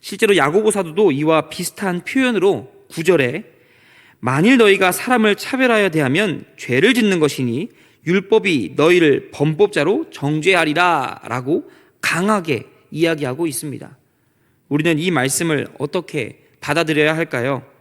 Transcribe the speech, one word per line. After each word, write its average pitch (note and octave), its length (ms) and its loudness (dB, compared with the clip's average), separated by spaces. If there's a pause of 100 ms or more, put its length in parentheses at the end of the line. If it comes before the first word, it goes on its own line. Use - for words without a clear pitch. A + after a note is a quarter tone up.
실제로 G3+ 340 0
야고보 F3 360 2
사도도 F#3 420 0
이와 D3+ 340 0
비슷한 F3+ 560 -6
표현으로 G3+ 640 0 (200)
구 D#3+ 160 -10
절에 D#3+ 400 0 (760)
"만일 D#3 380 2
너희가 G3 340 4
사람을 A3 440 0
차별하여 A#3 540 0
대하면 D3+ 560 -2 (120)
죄를 D3 360 4
짓는 G#3 260 2
것이니 C#3 500 -2 (360)
율법이 F#3 720 0
너희를 D#3+ 560 4
범법자로 G3+ 800 0
정죄하리라"라고 D#3 1600 -2 (300)
강하게 E3+ 640 -2 (260)
이야기하고 D#3 560 -2
있습니다. C3+ 500 -10 (720)
우리는 D#3 320 0
이 F3 120 -2
말씀을 C#3+ 560 -2 (120)
어떻게 D3+ 640 -8 (160)
받아들여야 D3+ 560 0
할까요? C3+ 500 -4 (160)